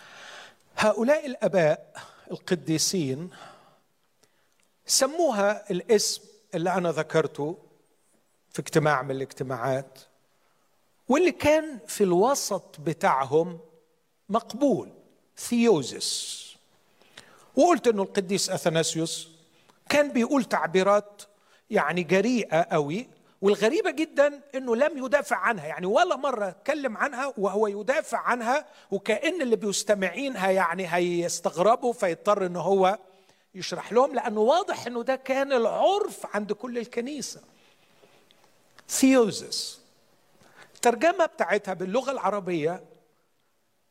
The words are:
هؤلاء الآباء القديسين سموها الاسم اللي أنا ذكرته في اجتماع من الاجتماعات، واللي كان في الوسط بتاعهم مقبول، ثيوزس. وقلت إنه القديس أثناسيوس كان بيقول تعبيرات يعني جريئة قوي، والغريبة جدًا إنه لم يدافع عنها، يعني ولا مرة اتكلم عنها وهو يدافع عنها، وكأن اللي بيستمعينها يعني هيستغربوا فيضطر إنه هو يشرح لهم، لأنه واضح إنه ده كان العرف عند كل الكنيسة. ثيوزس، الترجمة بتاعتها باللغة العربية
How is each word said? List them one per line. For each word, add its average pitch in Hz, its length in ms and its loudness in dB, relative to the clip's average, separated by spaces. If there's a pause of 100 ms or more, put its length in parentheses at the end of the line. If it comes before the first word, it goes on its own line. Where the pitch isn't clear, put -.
(760)
هؤلاء 233 480 2
الآباء 180 680 0 (380)
القديسين 156 1000 -2 (1600)
سموها 247 840 0
الاسم 202 500 2 (340)
اللي 175 180 0
أنا 175 180 0
ذكرته 156 640 -2 (920)
في - 100 -8
اجتماع 147 420 2
من 139 100 -6
الاجتماعات، 131 880 -6 (1080)
واللي 311 240 4
كان 302 560 0
في - 160 -2
الوسط 196 760 0
بتاعهم 156 800 0 (720)
مقبول، 220 600 -2 (480)
ثيوزس. - 1000 0 (1160)
وقلت 302 320 4
إنه 208 160 2
القديس 190 460 -2
أثناسيوس 160 800 -2 (600)
كان 294 220 2
بيقول 240 320 2
تعبيرات 185 800 0 (480)
يعني 175 340 0
جريئة 190 580 2
قوي، 170 460 -2 (340)
والغريبة 220 500 2
جدًا 285 500 0 (140)
إنه 262 200 -2
لم 277 300 0
يدافع 277 300 0
عنها، 190 300 -2
يعني 156 200 -8
ولا 294 300 2
مرة 254 320 -2
اتكلم 254 500 -4
عنها 262 400 -4
وهو 202 300 0
يدافع 220 500 -2
عنها، 233 480 0 (260)
وكأن 220 500 -2
اللي 240 140 2
بيستمعينها 196 960 -2
يعني 180 420 0
هيستغربوا 180 1000 0
فيضطر 196 520 0
إنه 175 160 -6
هو 190 380 2 (560)
يشرح 175 380 -10
لهم، 254 220 4
لأنه 214 260 -2
واضح 311 460 0
إنه 240 160 -6
ده 262 120 -2
كان 269 380 -2
العرف 247 800 0
عند 208 180 -4
كل 240 240 -8
الكنيسة. 240 640 -8 (1500)
ثيوزس، - 920 2 (960)
الترجمة 320 500 2
بتاعتها 202 480 -2
باللغة 190 380 -2
العربية 180 720 -2 (1080)